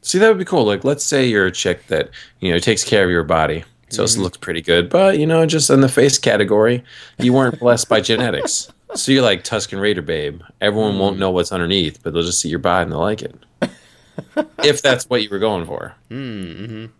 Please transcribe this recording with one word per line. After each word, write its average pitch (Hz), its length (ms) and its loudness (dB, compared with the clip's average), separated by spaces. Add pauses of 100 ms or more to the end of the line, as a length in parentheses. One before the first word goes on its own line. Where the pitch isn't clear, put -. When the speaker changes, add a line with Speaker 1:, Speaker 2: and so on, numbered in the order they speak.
Speaker 1:
See, - 180 -2
that 220 80 6
would 208 120 4
be 180 60 -4
cool. 143 200 2
Like, 101 180 0
let's 143 220 -2
say 135 200 0
you're 104 200 2
a 90 60 0
chick - 360 -4
that, - 220 -2 (320)
you 95 100 -2
know, - 80 2
takes 113 240 0
care 101 220 2
of 90 40 0
your 85 140 0
body. 78 400 0 (240)
So 107 160 -4
it - 40 0
Speaker 2:
Mm-hmm. - 160 0
Speaker 1:
looks 90 140 -6
pretty 82 240 -8
good, 85 280 2
but, 190 300 4
you 151 80 2
know, 165 180 4
just 147 240 0
in 139 120 6
the 135 60 4
face 131 300 2
category, 107 680 2 (360)
you 123 120 2
weren't 123 280 2
blessed 120 300 2
by 107 120 4
genetics. 110 720 -4
Speaker 2:
<laughs> - 60 -20 (160)
Speaker 1:
So - 160 -2
you're 135 120 4
like 98 200 2
Tusken 98 380 -6
Raider 101 220 -2
babe. 76 400 -6 (180)
Everyone 101 380 0
won't 98 160 0
Speaker 2:
Mm. 95 60 -8
Speaker 1:
know 95 100 0
what's 90 200 0
underneath, 90 520 -2
but 80 100 -8
they'll 85 80 -2
just 87 180 -2
see - 100 -6
your 82 100 -4
body 90 240 0
and 82 80 -6
they'll 76 80 -6
like 104 240 -4
it. - 100 -12 (1000)
<laughs> 311 280 -6
If 143 180 2
that's 131 280 0
what 120 140 0
you 104 60 -8
were 101 100 -4
going 98 260 -2
for. - 300 -12 (140)
Speaker 2:
Mm, 117 340 -12 (180)
mm-hmm. 110 240 -14 (140)